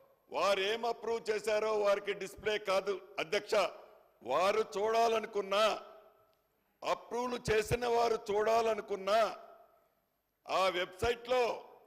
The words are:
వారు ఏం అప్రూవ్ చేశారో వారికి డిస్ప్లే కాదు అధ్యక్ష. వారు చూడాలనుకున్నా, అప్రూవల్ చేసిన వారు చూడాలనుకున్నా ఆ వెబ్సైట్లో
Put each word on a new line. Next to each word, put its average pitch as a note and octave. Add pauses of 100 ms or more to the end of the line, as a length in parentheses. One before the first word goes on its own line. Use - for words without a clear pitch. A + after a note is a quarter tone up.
(300)
వారు F#3+
ఏం A3
అప్రూవ్ A3+
చేశారో G#3+
వారికి G3+
డిస్ప్లే G3
కాదు G3 (100)
అధ్యక్ష. G3 (680)
వారు F#3+ (140)
చూడాలనుకున్నా, G#3+ (1000)
అప్రూవల్ A#3
చేసిన A#3
వారు A#3 (120)
చూడాలనుకున్నా G#3 (1120)
ఆ F#3
వెబ్సైట్లో A#3 (240)